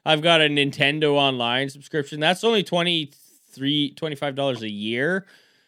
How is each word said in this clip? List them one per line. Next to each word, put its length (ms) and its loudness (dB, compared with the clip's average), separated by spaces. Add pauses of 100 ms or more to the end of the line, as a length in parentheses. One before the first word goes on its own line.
I've 160 2
got 180 4
a 60 6
Nintendo 680 2
Online 540 0
subscription. 520 -8
That's 240 0
only 180 2
twenty-three, 1300 -4
twenty-five 400 -6
dollars 260 -2
a 80 -6
year. 560 -2 (420)